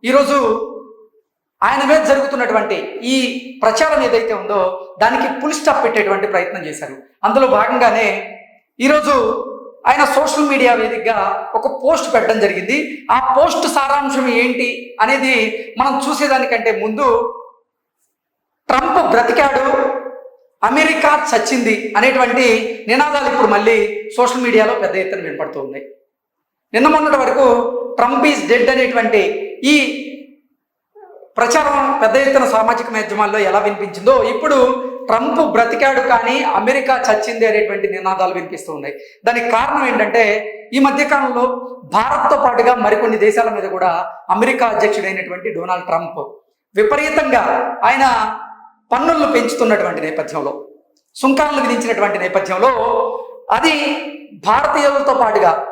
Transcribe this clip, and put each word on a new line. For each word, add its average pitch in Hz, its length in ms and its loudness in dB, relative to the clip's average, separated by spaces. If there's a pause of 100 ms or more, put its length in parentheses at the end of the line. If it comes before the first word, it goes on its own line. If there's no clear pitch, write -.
ఈరోజు 277 320 2 (1300)
ఆయన 269 240 0
మీద 311 140 4
జరుగుతున్నటువంటి 240 760 0 (280)
ఈ 254 360 -2 (240)
ప్రచారం 226 400 2
ఏదైతే 226 300 0
ఉందో, 196 540 -4 (140)
దానికి 269 400 0
ఫుల్ 302 120 -2
స్టాప్ - 300 0
పెట్టేటువంటి 196 440 0
ప్రయత్నం 180 380 -4
చేశారు. 151 280 -12 (300)
అందులో 254 240 4
భాగంగానే 220 920 0 (400)
ఈరోజు 277 640 2 (440)
ఆయన 285 180 4
సోషల్ 285 440 0
మీడియా 262 240 4
వేదికగా 220 840 -2
ఒక 269 280 -4
పోస్ట్ 320 300 0
పెట్టడం 220 260 2
జరిగింది. 202 720 -2
ఆ 254 260 2
పోస్ట్ 311 300 2
సారాంశం 277 600 0
ఏంటి 240 760 -2
అనేది 254 640 0 (140)
మనం 269 300 0
చూసేదానికంటే 262 720 0
ముందు, 220 540 0 (1300)
"ట్రంప్ 330 440 2
బ్రతికాడు, 262 760 2 (800)
అమెరికా 302 680 2
చచ్చింది" 220 640 0
అనేటువంటి 254 480 2 (420)
నినాదాలు 277 460 0
ఇప్పుడు 226 140 2
మళ్ళీ 208 680 0
సోషల్ 247 240 0
మీడియాలో 226 320 2
పెద్ద 196 220 -2
ఎత్తున 185 260 -4
వినపడుతూ 156 380 -8
ఉన్నాయి. 135 260 -12 (880)
నిన్న 240 140 4
మొన్నటి 302 300 2
వరకు 247 560 2 (280)
"Trump 269 240 2
is 294 260 2
dead" 240 200 4
అనేటువంటి 226 720 0 (200)
ఈ 285 400 2 (1300)
ప్రచారం 277 640 2
పెద్ద 220 160 4
ఎత్తున 269 280 4
సామాజిక 226 440 0
మాధ్యమాల్లో 214 500 -2
ఎలా 196 200 2
వినిపించిందో, 208 640 0
ఇప్పుడు 254 600 2 (220)
"ట్రంప్ 254 460 0
బ్రతికాడు 233 480 2
కానీ 254 440 0
అమెరికా 262 680 0
చచ్చింది" 220 340 0
అనేటువంటి 208 420 0
నినాదాలు 190 460 -2
వినిపిస్తూ 170 400 -10
ఉన్నాయి. 143 260 -12 (260)
దానికి 240 240 0
కారణం 262 380 0
ఏంటంటే, 214 640 0 (200)
ఈ 254 60 2
మధ్య 277 260 2
కాలంలో 254 400 0 (480)
భారత్తో 254 500 2
పాటుగా 240 320 4
మరికొన్ని 220 420 0
దేశాల 220 320 2
మీద 208 140 -6
కూడా 185 500 -2 (160)
అమెరికా 240 380 2
అధ్యక్షుడైనటువంటి 196 840 -2
డొనాల్డ్ 180 320 -6
ట్రంప్ 165 340 -4 (560)
విపరీతంగా 269 1080 0
ఆయన 240 540 2 (540)
పన్నులను 302 400 0
పెంచుతున్నటువంటి 220 720 0
నేపథ్యంలో, 156 640 -8 (480)
సుంకాలను 277 460 0
విధించినటువంటి 208 580 -2
నేపథ్యంలో, 185 500 0 (840)
అది 302 240 2 (680)
భారతీయులతో 277 680 2
పాటుగా 214 580 2